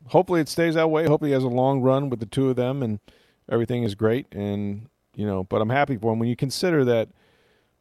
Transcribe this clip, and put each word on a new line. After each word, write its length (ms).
Hopefully 320
it 80
stays 260
that 160
way. 160
Hopefully 240
he 40
has 100
a 40
long 320
run 300
with 100
the 60
two 240
of 60
them 260
and 180
everything 360
is 100
great. 380
And, 560
you 120
know, 180
but 180
I'm 80
happy 260
for 160
him. 60
When 100
you 80
consider 480
that, 240